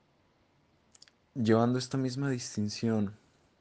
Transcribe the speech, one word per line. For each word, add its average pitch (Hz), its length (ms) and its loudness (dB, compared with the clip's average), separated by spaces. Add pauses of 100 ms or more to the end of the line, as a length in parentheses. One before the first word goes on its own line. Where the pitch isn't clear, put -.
(1300)
llevando 117 460 4
esta 127 180 -6
misma 131 320 -2
distinción 110 840 -2 (480)